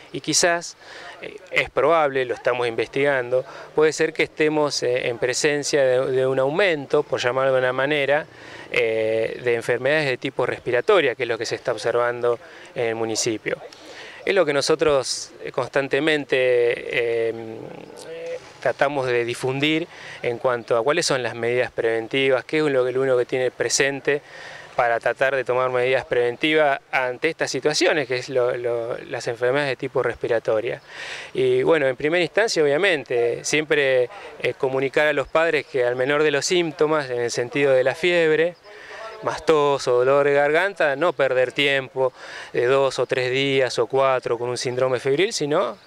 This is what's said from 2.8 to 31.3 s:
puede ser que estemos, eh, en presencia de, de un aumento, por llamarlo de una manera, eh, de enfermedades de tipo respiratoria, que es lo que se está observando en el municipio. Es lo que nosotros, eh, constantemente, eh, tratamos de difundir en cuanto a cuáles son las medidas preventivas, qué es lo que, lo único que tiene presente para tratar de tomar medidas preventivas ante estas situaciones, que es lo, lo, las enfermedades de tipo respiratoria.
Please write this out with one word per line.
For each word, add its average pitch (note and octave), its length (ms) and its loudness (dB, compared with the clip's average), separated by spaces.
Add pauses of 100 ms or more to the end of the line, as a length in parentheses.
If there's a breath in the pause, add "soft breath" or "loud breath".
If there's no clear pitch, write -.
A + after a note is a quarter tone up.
puede D3+ 200 4
ser D#3+ 200 0
que D#3+ 100 0
estemos, D3+ 600 0
eh, B2+ 240 0
en A#2 100 -4
presencia C#3+ 680 0
de, C3 280 2
de C3 160 2
un C3 100 0
aumento, D3 640 2
por B2 180 -2
llamarlo C3 340 2
de C3 60 4
una B2+ 140 2
manera, C#3+ 540 0 (440 loud breath)
eh, A2+ 720 0
de A#2+ 120 2
enfermedades C3 520 0
de B2+ 100 -2
tipo C3+ 280 -4
respiratoria, B2 680 2
que C3 80 -4
es A#2 60 -4
lo A2+ 80 -2
que A2 80 -6
se B2 100 -4
está - 160 -4
observando A#2+ 680 0 (360 loud breath)
en A#2+ 120 -2
el A2+ 80 -2
municipio. A2+ 640 -2 (680 loud breath)
Es G3 100 0
lo F3+ 100 4
que C#3+ 80 0
nosotros, C#3+ 760 0 (120)
eh, D3+ 80 -10
constantemente, C#3+ 880 0
eh, A#2+ 960 2 (1300)
tratamos C3+ 460 0
de A#2+ 180 2
difundir C#3 640 -2 (320 loud breath)
en A#2+ 160 -2
cuanto A#2+ 400 0
a A2+ 80 2
cuáles D#3 200 2
son C3+ 160 0
las A#2 140 -6
medidas A#2+ 340 0
preventivas, A#2 760 0
qué D#3 140 -2
es D#3 40 2
lo C3+ 220 2
que, B2+ 80 -2
lo C3 80 0
único C3 160 2
que B2 80 2
tiene B2+ 260 0
presente C#3 720 0 (560 loud breath)
para A#2 240 2
tratar C3 340 0
de B2+ 80 0
tomar B2+ 260 0
medidas B2+ 360 0
preventivas C#3 760 2 (100)
ante B2+ 380 -2
estas D3+ 240 -2
situaciones, D3+ 560 0
que B2+ 80 -2
es B2+ 140 -6
lo, B2+ 260 0
lo, A#2+ 420 -4 (120)
las B2 180 -8
enfermedades B2+ 440 0
de B2 40 -2
tipo C3+ 260 -4
respiratoria. A#2 800 -2 (520 loud breath)